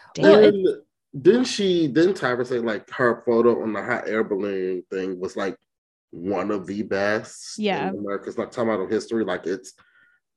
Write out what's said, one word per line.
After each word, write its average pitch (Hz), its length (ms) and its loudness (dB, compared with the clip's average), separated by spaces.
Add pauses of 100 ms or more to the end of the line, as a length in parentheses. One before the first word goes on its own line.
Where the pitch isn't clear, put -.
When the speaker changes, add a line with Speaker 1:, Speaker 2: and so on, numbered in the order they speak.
(140)
Speaker 1:
damn." - 100 -2
Speaker 2:
Well, 415 160 10
it 214 140 8
Speaker 3:
Didn't, - 300 -2 (380)
didn't 220 220 6
she, 180 460 0
didn't 165 240 2
Tyra 123 340 -2
say, 123 120 -4
like, 110 320 -4
her 120 340 0
photo 117 360 4
on 110 120 -4
the 98 100 -6
hot 113 240 -4
air 110 160 0
balloon 95 680 -4
thing 95 300 -6
was, 92 160 -8
like, 98 220 -6 (540)
one 95 400 -4
of 98 160 -4
the 101 160 -6
best 107 760 -4
Speaker 2:
Yeah. 190 300 -4
Speaker 3:
in 196 100 -8
America's, 101 380 -8
like, 107 140 -6
Top 117 160 -4
Model 95 200 -2
history? 110 380 -2
Like, 90 200 -6
it's 92 280 -8 (640)